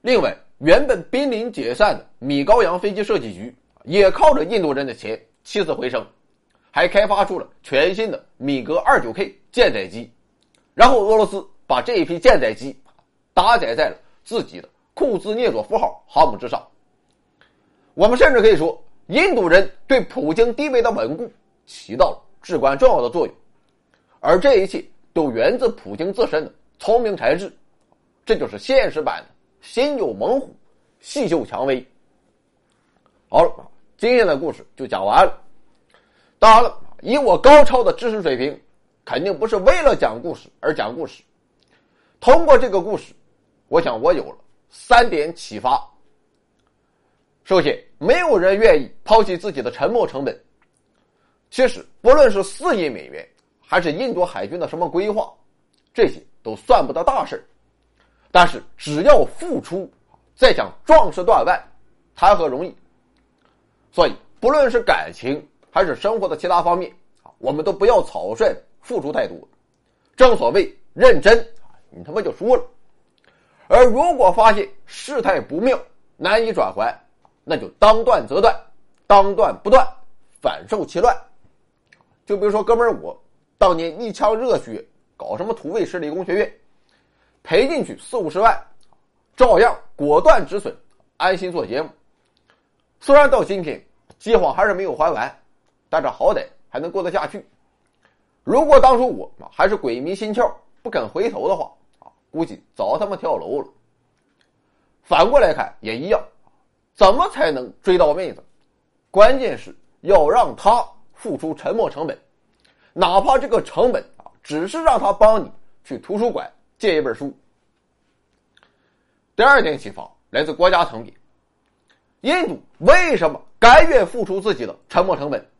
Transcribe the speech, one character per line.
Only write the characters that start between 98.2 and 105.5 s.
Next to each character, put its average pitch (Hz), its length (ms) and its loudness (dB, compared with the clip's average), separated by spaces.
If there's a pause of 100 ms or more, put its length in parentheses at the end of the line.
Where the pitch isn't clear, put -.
如 269 220 2
果 294 120 8
当 262 200 6
初 233 100 0
我 - 240 -10 (180)
还 185 200 0
是 208 80 -2
鬼 123 240 -6
迷 170 120 -8
心 214 200 -8
窍， 240 180 0 (300)
不 240 80 -12
肯 120 180 -6
回 202 220 -4
头 113 180 -6
的 190 80 0
话， 160 160 -10 (580)
估 160 140 -6
计 - 180 -12 (140)
早 110 220 -4
他 156 80 -4
妈 196 100 -8
跳 151 220 -4
楼 123 240 -8
了。 - 60 -14 (1300)
反 165 280 0
过 185 100 4
来 165 140 2